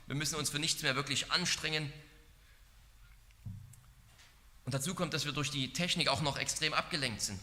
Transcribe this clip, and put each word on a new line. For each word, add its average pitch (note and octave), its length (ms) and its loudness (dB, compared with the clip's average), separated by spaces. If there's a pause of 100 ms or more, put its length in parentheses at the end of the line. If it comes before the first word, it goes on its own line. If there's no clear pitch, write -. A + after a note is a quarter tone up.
Wir C3+ 100 -2
müssen D3+ 180 0
uns D3 140 0
für C#3+ 100 0
nichts - 220 2
mehr C3+ 160 4
wirklich - 340 0
anstrengen. D#3 640 0 (2750)
Und B2+ 80 -2
dazu C#3 220 -2
kommt, E3 180 0
dass C#3 120 0
wir D3 80 -2
durch C#3+ 180 0
die C3 220 0
Technik E3+ 340 2
auch C#3 140 4
noch C#3+ 160 2
extrem - 360 0
abgelenkt C3+ 480 0
sind. G2+ 220 -2